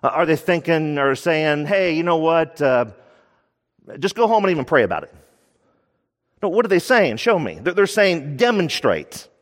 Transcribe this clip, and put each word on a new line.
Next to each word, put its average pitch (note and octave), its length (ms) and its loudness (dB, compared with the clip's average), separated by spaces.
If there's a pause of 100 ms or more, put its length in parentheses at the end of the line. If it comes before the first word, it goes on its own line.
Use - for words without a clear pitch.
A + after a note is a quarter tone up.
Uh, C#3+ 60 0
are D3+ 180 0
they D#3 120 2
thinking D#3 600 -2
or C#3 160 2
saying, D3+ 520 0
"Hey, F#3+ 260 0
you D#3+ 120 -2
know E3+ 140 2
what? D#3+ 440 0
Uh, B2+ 240 2 (1120)
just - 160 -4
go A3+ 120 2
home G#3+ 180 2
and F#3+ 60 2
even D3+ 120 -2
pray C3 200 2
about F2 200 -4
it"? - 100 -20 (1300)
No, G3+ 80 -2
what G#3+ 160 2
are G3+ 40 -8
they F#3 100 4
saying? F3+ 380 2
Show G#3 220 2
me. F#2+ 220 -6
They're, F3 120 -2
they're G3 140 2
saying, E3 500 0
"Demonstrate." D3+ 920 -2 (140)